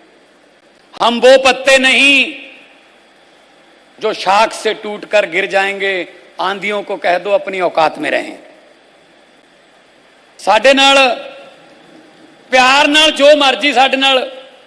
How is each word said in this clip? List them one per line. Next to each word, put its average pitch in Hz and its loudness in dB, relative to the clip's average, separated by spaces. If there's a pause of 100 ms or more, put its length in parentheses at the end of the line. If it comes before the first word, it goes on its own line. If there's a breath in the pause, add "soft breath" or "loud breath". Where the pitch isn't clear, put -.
(1040)
ਹਮ 233 0
ਵੋ 262 6
ਪੱਤੇ 262 2
ਨਹੀਂ 262 2 (1600)
ਜੋ 214 -4
ਸ਼ਾਖ 208 -2
ਸੇ 214 -6
ਟੂਟ 208 -12
ਕਰ 208 0
ਗਿਰ 180 -4
ਜਾਏਂਗੇ, 190 -4 (340)
ਆਂਧੀਆਂ 196 -6
ਕੋ 196 -8
ਕਹਿ 180 -2
ਦੋ 190 -4
ਆਪਣੀ 196 -4
ਔਕਾਤ 156 -2
ਮੇ 143 -6
ਰਹੇ। 107 -6 (2000)
ਸਾਡੇ 214 2
ਨਾਲ 269 2 (1300)
ਪਿਆਰ 262 4
ਨਾਲ 311 2
ਜੋ 294 4
ਮਰਜ਼ੀ 277 0
ਸਾਡੇ 262 2
ਨਾਲ 269 0 (360)